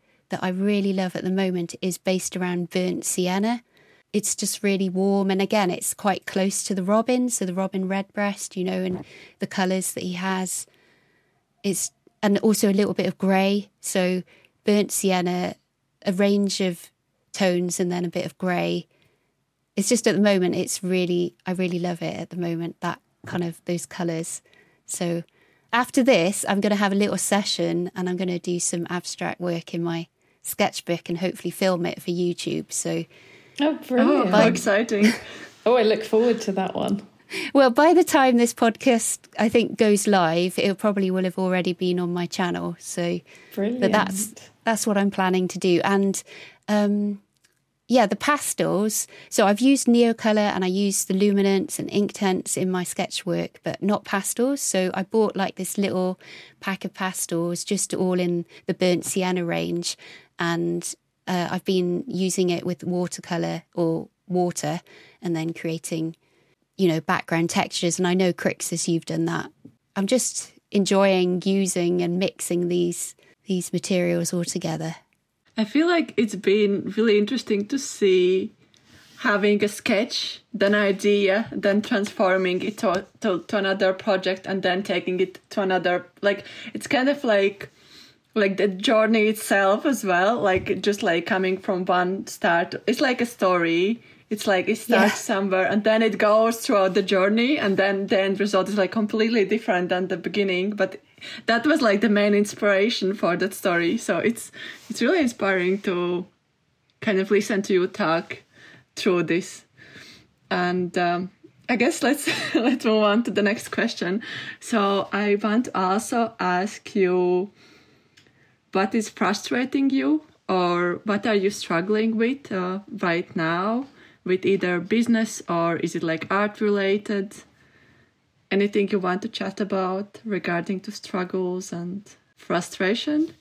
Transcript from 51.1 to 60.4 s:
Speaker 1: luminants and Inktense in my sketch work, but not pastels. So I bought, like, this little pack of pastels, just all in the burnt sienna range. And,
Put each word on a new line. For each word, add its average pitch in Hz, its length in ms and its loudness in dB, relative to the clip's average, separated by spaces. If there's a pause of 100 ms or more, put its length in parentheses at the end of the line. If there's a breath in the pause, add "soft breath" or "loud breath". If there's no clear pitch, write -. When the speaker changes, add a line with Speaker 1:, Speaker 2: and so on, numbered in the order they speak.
Speaker 1:
luminants 196 640 2
and - 100 -6
Inktense - 680 -2
in 185 120 0
my 185 140 -2
sketch - 420 -6
work, 170 380 -4
but - 180 -6
not 202 220 0
pastels. 240 560 -2
So 185 340 0
I 196 100 -2
bought, 220 340 0
like, 190 180 -4
this - 220 -8
little 185 420 -2 (400 loud breath)
pack 190 240 -6
of 190 100 -6
pastels, 175 680 -4
just - 300 -4
all 180 260 0
in 175 260 0 (200 loud breath)
the 180 80 -2
burnt 180 320 0
sienna 180 400 -2
range. 170 500 -4 (440 loud breath)
And, 170 540 -2 (320)